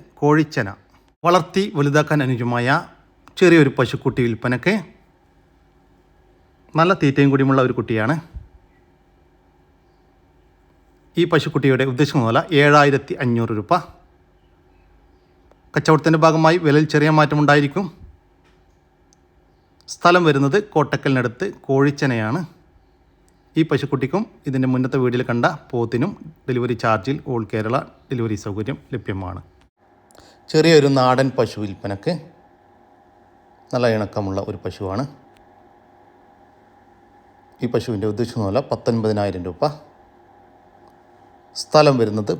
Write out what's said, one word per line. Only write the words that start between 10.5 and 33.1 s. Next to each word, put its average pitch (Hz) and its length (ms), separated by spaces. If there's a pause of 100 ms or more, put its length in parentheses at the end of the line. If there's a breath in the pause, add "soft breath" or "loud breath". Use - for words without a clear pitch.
ഈ 165 80
പശുക്കുട്ടിയുടെ 139 600
ഉദ്ദേശിക്കുന്ന 135 420
വില 117 160 (100)
ഏഴായിരത്തി 143 640
അഞ്ഞൂറ് 117 360
രൂപ. 107 260 (2000)
കച്ചവടത്തിൻ്റെ 160 420
ഭാഗമായി 160 400
വിലയിൽ 156 260
ചെറിയ 151 260
മാറ്റമുണ്ടായിരിക്കും. 147 920 (1900)
സ്ഥലം 180 360
വരുന്നത് 139 300 (160)
കോട്ടക്കലിനടുത്ത് 135 720 (200)
കോഴിച്ചനയാണ്. 139 720 (1160)
ഈ 160 140
പശുക്കുട്ടിക്കും 139 520 (260)
ഇതിൻ്റെ 131 220
മുന്നത്തെ 127 320
വീഡിയോയിൽ 123 280
കണ്ട 120 160 (240)
പോത്തിനും 120 420 (340)
ഡെലിവറി 123 380
ചാർജിൽ 113 320 (160)
all 117 180
കേരള 110 260 (340)
ഡെലിവറി 113 340
സൗകര്യം 107 340 (160)
ലഭ്യമാണ്. 95 480 (1120 soft breath)
ചെറിയൊരു 156 440
നാടൻ 127 400
പശു 113 280
വിൽപ്പനക്ക്. 101 480 (1600)